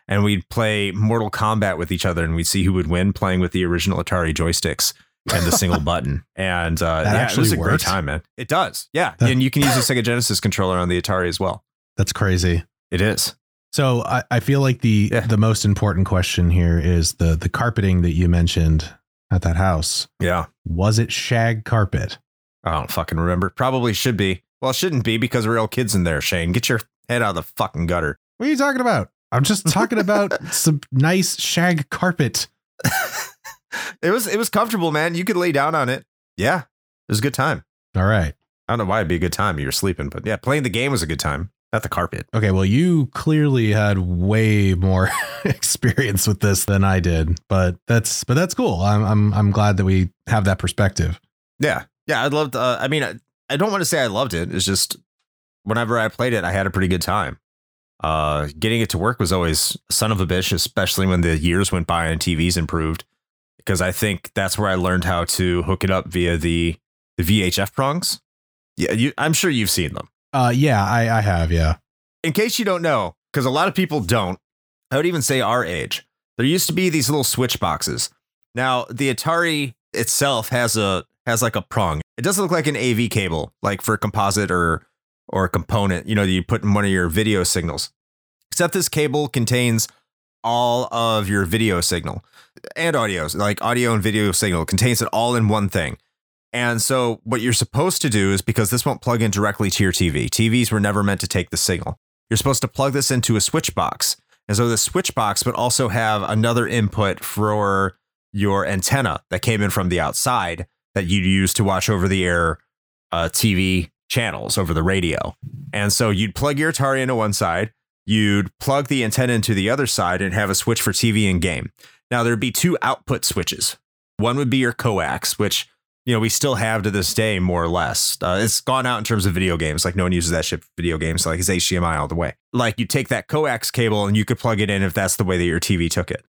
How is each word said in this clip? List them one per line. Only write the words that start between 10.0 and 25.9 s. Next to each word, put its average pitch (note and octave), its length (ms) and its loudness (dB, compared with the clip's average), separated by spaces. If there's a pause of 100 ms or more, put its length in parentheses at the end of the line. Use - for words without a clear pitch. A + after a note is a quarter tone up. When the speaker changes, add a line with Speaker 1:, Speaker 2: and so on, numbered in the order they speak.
Speaker 1:
Genesis A#2+ 380 0
controller F#2 380 0
on F2 100 0
the F2+ 120 0
Atari F#2 280 0
as E2 100 -4
well. - 240 -4 (360)
Speaker 2:
That's G2 140 0
crazy. F2+ 520 2 (260)
Speaker 1:
It F2+ 120 0
is. - 340 -2 (360)
Speaker 2:
So B2+ 320 2
I, B2 260 -2
I A#2+ 100 2
feel C#3 220 2
like C3 180 2
the, G#2 320 4
Speaker 1:
Yeah. A#2 140 2
Speaker 2:
the A2+ 100 2
most A2 300 4
important F#2+ 420 2
question F2+ 420 2
here E2+ 280 4
is E2 360 2
the, E2 220 2
the E2+ 140 -2
carpeting G2 520 2
that E2+ 100 2
you F2 160 2
mentioned E2+ 600 2 (420)
at F#2 120 2
that E2+ 140 0
house. F2+ 520 0 (100)
Speaker 1:
Yeah. F2 280 0 (180)
Speaker 2:
Was G2 340 2
it A#2 140 0
shag A2+ 520 -2
carpet? - 540 0 (460)
Speaker 1:
I E2 80 -2
don't D2+ 180 -4
fucking D#2+ 280 -2
remember. F2 320 0
Probably B2+ 440 0
should A#2+ 220 0
be. F#2+ 260 0 (180)
Well, C3 120 -2
it - 20 -2
shouldn't D3+ 300 0
be, A2+ 120 0
because A#2 300 0
we're A2+ 120 2
all A2 100 0
kids B2 260 -2